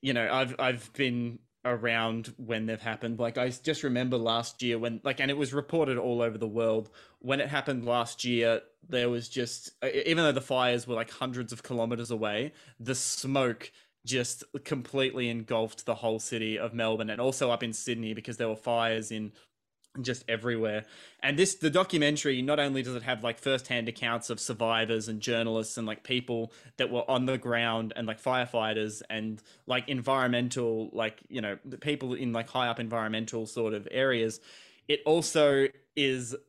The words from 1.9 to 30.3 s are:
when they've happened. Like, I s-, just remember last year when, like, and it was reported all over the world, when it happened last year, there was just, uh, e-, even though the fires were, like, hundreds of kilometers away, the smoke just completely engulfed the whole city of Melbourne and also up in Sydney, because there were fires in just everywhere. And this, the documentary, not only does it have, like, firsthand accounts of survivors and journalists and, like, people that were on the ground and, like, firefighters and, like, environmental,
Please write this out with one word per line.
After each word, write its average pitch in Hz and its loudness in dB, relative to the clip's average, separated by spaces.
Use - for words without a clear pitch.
when 110 -4
they've 110 -4
happened. 113 -6
Like, 117 0
I 123 2
s-, 123 -4
just 156 -2
remember 127 2
last 113 0
year 120 2
when, 113 -2
like, 131 -2
and 135 2
it 143 0
was 139 0
reported 139 0
all 120 0
over 113 0
the 110 -2
world, 110 0
when 135 2
it - -2
happened 135 -2
last 120 0
year, 117 4
there 120 2
was 120 -2
just, - -4
uh, 127 0
e-, 135 0
even 165 4
though 151 6
the 127 2
fires 123 2
were, 123 -4
like, 113 -2
hundreds 127 -6
of 117 -12
kilometers 117 -2
away, 110 -2
the 117 -4
smoke 127 0
just 123 -2
completely 131 0
engulfed 113 -2
the 113 0
whole 113 0
city 110 -2
of 113 -4
Melbourne 110 0
and 110 -6
also 131 2
up 117 0
in 113 -4
Sydney, 113 -4
because 113 -8
there 117 0
were 110 0
fires 113 0
in 107 -6
just 123 -4
everywhere. 110 0
And 143 0
this, 185 4
the 160 2
documentary, 147 2
not 147 2
only 139 0
does 127 -6
it 113 -6
have, 117 -2
like, 117 -2
firsthand 123 0
accounts 117 -2
of 113 -4
survivors 113 0
and 110 -6
journalists 113 0
and, 113 -4
like, 107 -8
people 123 -2
that 127 0
were 120 0
on 127 4
the 131 2
ground 117 0
and, 117 -4
like, 110 -6
firefighters 110 0
and, 110 -4
like, 127 0
environmental, 123 2